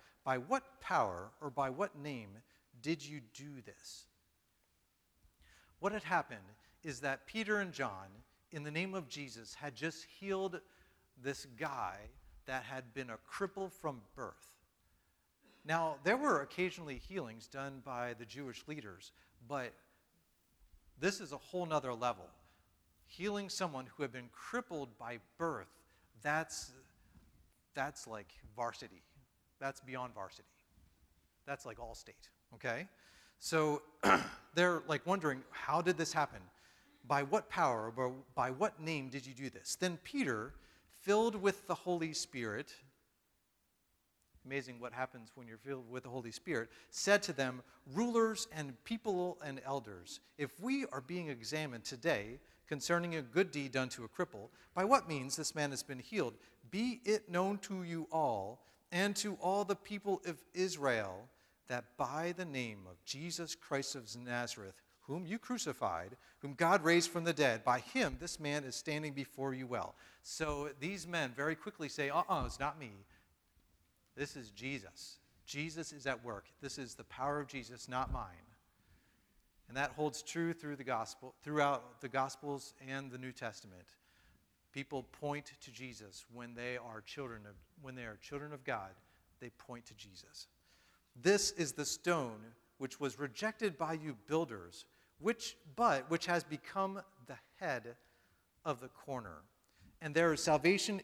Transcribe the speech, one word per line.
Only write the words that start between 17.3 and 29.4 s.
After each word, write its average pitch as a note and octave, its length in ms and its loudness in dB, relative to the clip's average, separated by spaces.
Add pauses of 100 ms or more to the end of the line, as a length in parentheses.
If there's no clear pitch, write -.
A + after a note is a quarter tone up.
done C3+ 380 -8
by B2 300 -2
the A#2 100 -10
Jewish B2 420 -10
leaders, G#2+ 460 -10 (340)
but B2+ 260 -2 (1300)
this G3 220 0
is D3 100 -10
a C#3+ 60 -8
whole F3+ 280 -4
nother C#3+ 280 2
level. A2+ 360 0 (760)
Healing G3+ 420 -2
someone D#3 380 -2
who B2+ 180 -4
had B2+ 80 -2
been B2 180 -10
crippled D#3 680 -6
by A#2 240 -6 (160)
birth, C#3+ 420 -2 (420)
that's, D3+ 520 0 (1000)
that's C#3+ 320 -2
like G#2+ 260 -10 (240)
varsity. A2+ 460 -4 (560)